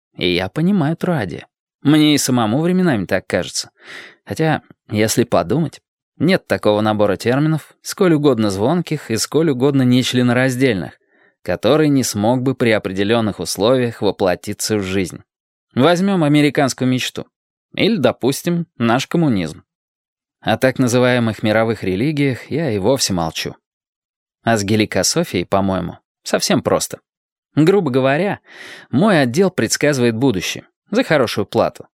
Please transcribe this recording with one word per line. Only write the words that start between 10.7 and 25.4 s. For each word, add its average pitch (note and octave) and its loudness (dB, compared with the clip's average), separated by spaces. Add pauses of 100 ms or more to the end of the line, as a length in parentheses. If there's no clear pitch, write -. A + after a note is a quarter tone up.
который D3 2
не C3+ 2
смог A2+ 0
бы C3 0
при A#2+ 0
определенных G2+ 0
условиях A2+ 0
воплотиться G2+ -2
в G2+ -2
жизнь. F#2+ -4 (520)
Возьмем F3 2
американскую D3 2
мечту. - -4 (480)
Или, G#3 0
допустим, C#3+ 0 (120)
наш A#2 0
коммунизм. A2 -2 (760)
О G#2+ 0
так C3 0
называемых B2 0
мировых A2 0
религиях C3 -2
я C#3+ -4
и G#2+ -2
вовсе A2 0
молчу. E2 -4 (880)
А A#2 2
с G2+ -2
геликософией, G#2 -2